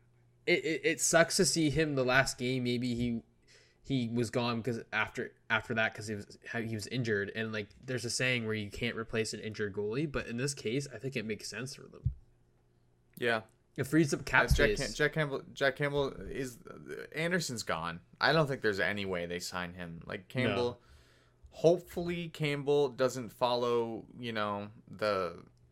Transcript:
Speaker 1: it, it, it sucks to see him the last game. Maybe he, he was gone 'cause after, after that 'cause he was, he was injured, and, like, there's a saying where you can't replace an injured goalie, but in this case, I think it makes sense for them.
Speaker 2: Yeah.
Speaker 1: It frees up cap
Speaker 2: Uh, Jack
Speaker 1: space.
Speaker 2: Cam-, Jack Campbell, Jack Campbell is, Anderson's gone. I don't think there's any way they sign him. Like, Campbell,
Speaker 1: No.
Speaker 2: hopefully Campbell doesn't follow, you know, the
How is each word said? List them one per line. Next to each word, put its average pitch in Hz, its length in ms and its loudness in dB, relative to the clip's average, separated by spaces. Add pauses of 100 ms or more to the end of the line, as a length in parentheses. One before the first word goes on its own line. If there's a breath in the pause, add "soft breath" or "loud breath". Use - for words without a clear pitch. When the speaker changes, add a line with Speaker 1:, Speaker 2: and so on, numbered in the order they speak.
(460)
Speaker 1:
it, 170 180 4
it, 160 200 0
it 160 160 2
sucks 165 360 6
to 185 80 6
see 151 260 4
him 151 240 2
the 131 100 4
last 127 320 4
game. 127 280 0
Maybe 120 320 0
he, 120 240 0 (640 soft breath)
he 127 280 0
was 120 180 2
gone 120 300 0
'cause 113 200 -2 (120)
after, 107 380 0 (180)
after 113 260 2
that 110 200 2
'cause 110 140 -8
he 107 80 -2
was, - 200 -10 (280)
he 113 100 -4
was 104 140 -6
injured, 110 480 0
and, 110 160 -2
like, 107 160 -4 (160)
there's 127 200 -4
a 117 60 -4
saying 127 340 0
where 110 120 -2
you 101 140 -4
can't - 260 -4
replace 113 380 -2
an 107 60 -6
injured 104 320 -4
goalie, 110 380 -2
but 127 160 -4
in 117 100 -6
this 139 160 -2
case, 139 400 -4
I 110 60 -10
think 135 160 -6
it 107 100 -4
makes 107 240 -6
sense 123 280 -8
for - 60 -18
them. - 280 -6 (1080)
Speaker 2:
Yeah. 117 240 0 (320)
Speaker 1:
It 139 100 -2
frees 156 280 4
up 120 140 -2
cap 131 180 6
Speaker 2:
Uh, - 40 -2
Jack - 60 6
Speaker 1:
space. 139 260 4
Speaker 2:
Cam-, 110 140 -4
Jack 147 200 2
Campbell, 143 280 -2 (120)
Jack 135 220 2
Campbell 143 360 0 (180)
is, 120 280 -6 (580)
Anderson's 156 460 -2
gone. 85 380 -4 (200)
I 131 140 6
don't 160 120 6
think 135 140 -2
there's 101 200 2
any 98 260 0
way 90 180 -2
they 87 140 -4
sign 90 340 -6
him. 85 320 -10
Like, 95 240 -10
Campbell, 120 440 0
Speaker 1:
No. - 40 -12 (760 soft breath)
Speaker 2:
hopefully 170 760 2
Campbell 143 640 2
doesn't 123 420 0
follow, 120 720 0 (160)
you 120 140 -6
know, 104 340 -2 (220)
the 95 520 0 (300)